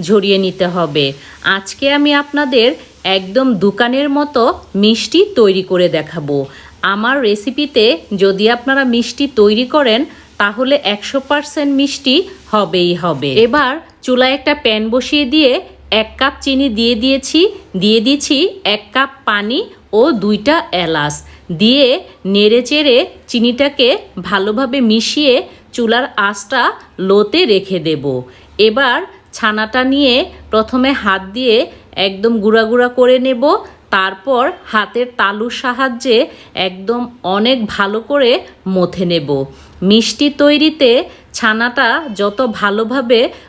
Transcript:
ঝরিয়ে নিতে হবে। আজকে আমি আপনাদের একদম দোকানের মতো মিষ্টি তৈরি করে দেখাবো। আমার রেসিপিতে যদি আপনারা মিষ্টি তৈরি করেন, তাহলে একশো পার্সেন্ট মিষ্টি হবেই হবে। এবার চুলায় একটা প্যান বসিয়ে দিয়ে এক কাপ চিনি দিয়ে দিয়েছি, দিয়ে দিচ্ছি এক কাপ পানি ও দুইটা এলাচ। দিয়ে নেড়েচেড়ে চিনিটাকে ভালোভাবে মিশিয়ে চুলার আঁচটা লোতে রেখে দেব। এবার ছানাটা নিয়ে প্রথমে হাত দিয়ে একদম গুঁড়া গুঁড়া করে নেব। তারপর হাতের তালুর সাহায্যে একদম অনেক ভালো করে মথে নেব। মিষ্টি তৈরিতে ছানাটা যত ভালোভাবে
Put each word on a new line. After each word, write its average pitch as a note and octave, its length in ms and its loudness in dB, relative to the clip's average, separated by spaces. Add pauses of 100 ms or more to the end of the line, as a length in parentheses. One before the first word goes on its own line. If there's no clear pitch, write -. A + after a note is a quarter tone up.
ঝরিয়ে G3 380 2
নিতে F#3 360 -2
হবে। D3+ 300 0 (500)
আজকে G3 320 -6 (120)
আমি D4 160 2
আপনাদের C#4+ 540 0 (480)
একদম G3 300 -2 (180)
দোকানের A#3+ 460 0
মতো C#4+ 320 0 (400)
মিষ্টি A3+ 380 2 (180)
তৈরি F#3+ 320 4
করে F3+ 180 2
দেখাবো। D3 480 -4 (580)
আমার A#3 280 0
রেসিপিতে A#3+ 600 0 (380)
যদি G3 220 2 (120)
আপনারা C4+ 280 -2
মিষ্টি A#3+ 400 -2 (160)
তৈরি G#3+ 260 4
করেন, B3 340 2 (380)
তাহলে A3 360 0 (200)
একশো - 240 -6 (100)
পার্সেন্ট D4 500 -2
মিষ্টি C#4 380 0 (340)
হবেই F3+ 440 0
হবে। D3+ 360 -2 (160)
এবার C4 260 2 (300)
চুলায় B3+ 340 2
একটা D4 180 0 (100)
প্যান G#3+ 260 0
বসিয়ে C4 440 0
দিয়ে C#4+ 180 4 (480)
এক A3 180 -4
কাপ C#4 220 0
চিনি C4+ 260 0 (120)
দিয়ে A#3 180 2
দিয়েছি, C4+ 440 0 (400)
দিয়ে G#3+ 200 4
দিচ্ছি C#4 380 0 (360)
এক G#3 80 -8 (100)
কাপ C4+ 180 -2 (160)
পানি G#3+ 320 -2 (340)
ও G#3+ 100 4 (200)
দুইটা G#3+ 340 0 (280)
এলাচ। D3+ 300 -2 (440)
দিয়ে B3 280 4 (480)
নেড়েচেড়ে B3 640 2 (300)
চিনিটাকে B3 640 0 (400)
ভালোভাবে G#3+ 500 -2 (120)
মিশিয়ে B3 440 2 (380)
চুলার A#3 340 0 (200)
আঁচটা A#3+ 360 -2 (460)
লোতে G#3 380 2
রেখে F#3+ 340 0
দেব। D3+ 240 -4 (540)
এবার A#3+ 400 2 (340)
ছানাটা A3 520 -2
নিয়ে C4+ 300 2 (360)
প্রথমে B3 420 0
হাত F#3+ 300 -2 (100)
দিয়ে A#3+ 240 0 (400)
একদম G3 420 0
গুঁড়া A3 260 2
গুঁড়া B3 240 2
করে B3 300 4
নেব। B3+ 240 0 (480)
তারপর G3+ 540 0 (260)
হাতের A3 360 -2 (100)
তালুর G#3+ 440 -2
সাহায্যে B3 560 -2 (500)
একদম F#3+ 340 -6 (360)
অনেক A#3+ 300 2
ভালো G#3 340 -2
করে C4 320 2 (420)
মথে F3+ 320 0
নেব। E3 220 -2 (540)
মিষ্টি G#3+ 440 2 (120)
তৈরিতে D4 520 4 (420)
ছানাটা A#3 560 0 (320)
যত G3+ 180 -2 (220)
ভালোভাবে A3+ 600 0 (280)